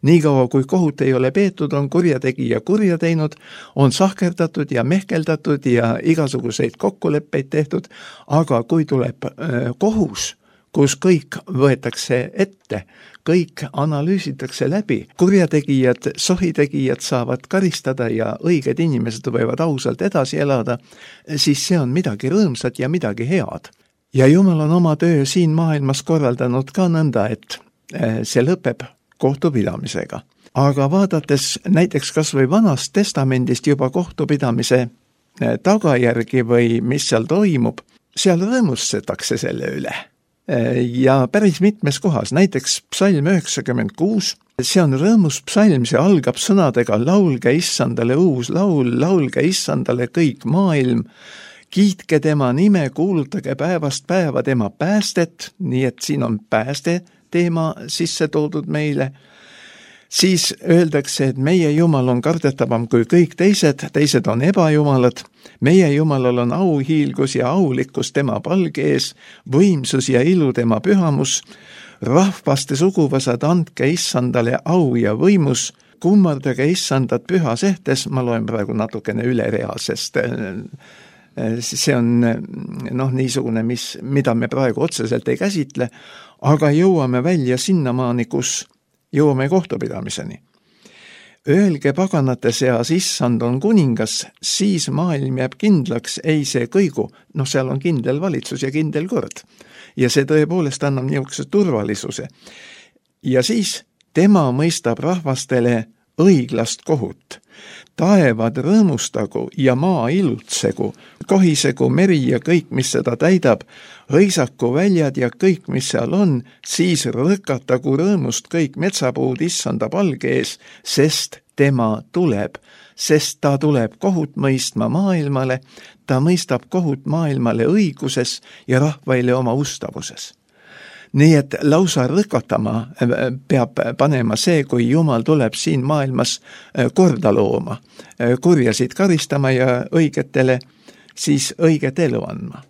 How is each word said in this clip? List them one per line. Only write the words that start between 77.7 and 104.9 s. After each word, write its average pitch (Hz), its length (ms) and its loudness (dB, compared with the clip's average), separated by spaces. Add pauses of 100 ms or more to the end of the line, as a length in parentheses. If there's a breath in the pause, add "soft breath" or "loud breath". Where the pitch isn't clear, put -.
ma 131 160 -2
loen 113 240 -2
praegu 110 260 -4
natukene 110 540 -4
üle 120 240 0
rea, - 300 -4
sest, - 420 -6
äh, 113 1400 -10
see 131 380 -2
on, 120 260 2 (720)
noh, 131 160 -2
niisugune, 127 560 -2
mis, - 340 -8
mida 135 340 0
me 120 120 -2
praegu 127 400 -2
otseselt 117 400 -4
ei 127 100 -2
käsitle, 139 540 -4 (560 loud breath)
aga 147 240 4
jõuame 147 520 2
välja 135 360 0
sinnamaani, 123 680 0
kus - 360 -6 (520)
jõuame 139 360 2
kohtupidamiseni. - 920 -4 (1080 loud breath)
"Öelge 151 460 2
paganate 139 580 0
seas, 120 400 0
Issand 123 500 0
on 120 180 -2
kuningas, 135 680 0 (140)
siis 185 480 -2
maailm 139 480 -2
jääb 131 200 -4
kindlaks, 147 640 0
ei 156 220 0
see 123 200 -2
kõigu." 143 440 0 (240 soft breath)
Noh, 135 140 -4
seal 131 220 -2
on 135 100 -4
kindel 139 420 -2
valitsus 143 420 -4
ja 135 80 -4
kindel 151 360 -2
kord. - 360 -6 (520 loud breath)
Ja 123 140 2
see 139 160 2
tõepoolest 151 580 0
annab 135 220 -2
niisuguse 139 400 -6
turvalisuse. 120 840 -2 (960 loud breath)
Ja 127 200 2
siis 214 400 -2 (300)
tema 175 380 4
mõistab 135 480 -2